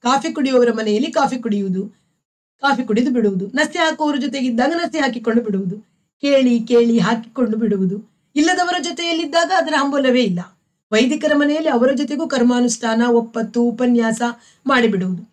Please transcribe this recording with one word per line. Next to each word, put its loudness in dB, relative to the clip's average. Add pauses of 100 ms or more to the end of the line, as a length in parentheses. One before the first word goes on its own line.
ಕಾಫಿ 0
ಕುಡಿಯುವವರ 2
ಮನೆಯಲ್ಲಿ -2
ಕಾಫಿ 0
ಕುಡಿಯುವುದು, -4 (760)
ಕಾಫಿ 0
ಕುಡಿದು 0
ಬಿಡುವುದು. 0
ನಸೆ -2
ಹಾಕುವವರ 0
ಜೊತೆಗಿದ್ದಾಗ -2
ನಸೆ -4
ಹಾಕಿಕೊಂಡು 0
ಬಿಡುವುದು. -4 (440)
ಕೇಳಿ 4
ಕೇಳಿ 4
ಹಾಕಿಕೊಂಡು -2
ಬಿಡುವುದು. -2 (240)
ಇಲ್ಲದವರ 2
ಜೊತೆಯಲ್ಲಿದ್ದಾಗ -2
ಅದರ 0
ಹಂಬಲವೇ 2
ಇಲ್ಲ. -2 (540)
ವೈದಿಕರ 2
ಮನೆಯಲ್ಲಿ 0
ಅವರ 2
ಜೊತೆಗೂ -4
ಕರ್ಮಾನುಷ್ಠಾನ, 0
ಒಪ್ಪತ್ತು, -2
ಉಪನ್ಯಾಸ 0 (440)
ಮಾಡಿಬಿಡುವುದು. 0